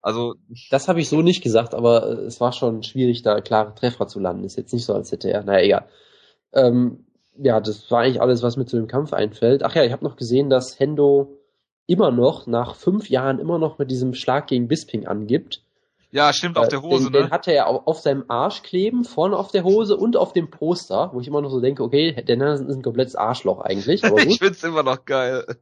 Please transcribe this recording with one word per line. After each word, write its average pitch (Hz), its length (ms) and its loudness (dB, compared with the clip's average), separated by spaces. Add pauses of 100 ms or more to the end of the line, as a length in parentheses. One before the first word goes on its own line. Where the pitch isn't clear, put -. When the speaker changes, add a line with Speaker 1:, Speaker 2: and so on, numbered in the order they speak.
Speaker 1:
Also 113 320 -4 (380)
Speaker 2:
Das 135 160 0
habe 170 120 2
ich 139 80 -2
so 151 140 2
nicht 185 180 2
gesagt, 117 320 0
aber, 117 360 4
äh, 113 40 -2 (120)
es 113 160 -10
war 120 120 2
schon 113 300 -4
schwierig, 120 400 0
da 107 180 2
klare 107 360 -2
Treffer 120 320 -4
zu - 100 -14
landen. 95 260 -4
Ist 95 120 -10
jetzt - 160 -10
nicht 120 120 -4
so, - 80 -2
als 101 200 -4
hätte 101 180 -4
er, 104 140 -2
naja, 98 200 4
egal. 98 240 2 (640)
Ähm, 123 540 2 (320)
ja, 123 220 2
das 107 320 -8
war 117 80 2
eigentlich 123 200 0
alles, 120 220 2
was 120 140 -2
mir 131 100 -4
zu 123 100 -4
dem 113 120 -2
Kampf 151 240 -4
einfällt. 117 500 2
Ach - 120 -2
ja, 160 100 4
ich 120 80 0
habe 135 120 -10
noch 147 120 -6
gesehen, 131 340 0
dass 131 300 0
Hendo 139 580 2 (480)
immer 180 240 2
noch, 123 380 0
nach 120 260 -2
fünf 202 340 -2
Jahren, 131 300 0
immer 165 220 -4
noch 156 180 -4
mit 135 140 -4
diesem 127 220 -4
Schlag 131 340 -2
gegen 120 200 0
Bisping - 380 -4
angibt. 107 560 -4 (480)
Speaker 1:
Ja, 147 220 2
stimmt, 170 260 -2
auf 131 80 4
Speaker 2:
Äh, - 40 2
Speaker 1:
der 139 120 -4
Hose, 135 280 0
Speaker 2:
den, - 20 -10
Speaker 1:
ne? 139 140 4
Speaker 2:
den 135 60 -6
hatte 170 200 -2
er 143 160 2
au-, 127 180 -2
auf 160 120 -2
seinem 139 300 -2
Arsch 131 340 -4
kleben, 226 420 -2
vorne 185 320 -2
auf 196 140 -6
der 185 140 0
Hose 208 320 4
und 233 200 0
auf - 160 -2
dem 165 160 0
Poster, 165 640 -4
wo 123 80 -6
ich 123 60 -10
immer 147 160 -4
noch 139 80 -6
so 131 100 -2
denke, 139 220 -2
okay, 143 300 0
Dan 120 280 -2
Henderson 139 280 -2
ist 139 80 -4
ein 131 60 -10
komplettes 123 340 -4
Arschloch 104 440 -2
eigentlich, 101 440 -2
aber 214 120 4
Speaker 1:
<laughs> 208 60 6
Speaker 2:
gut. 170 40 4
Speaker 1:
Ich 151 120 2
find's 190 240 0
immer 156 220 -2
noch 131 200 -2
geil. 131 400 -2 (160)